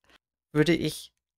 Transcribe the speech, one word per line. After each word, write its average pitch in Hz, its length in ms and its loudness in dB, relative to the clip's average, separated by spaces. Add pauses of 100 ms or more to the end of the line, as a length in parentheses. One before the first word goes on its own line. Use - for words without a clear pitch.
(540)
Würde 151 220 4
ich - 380 -6 (240)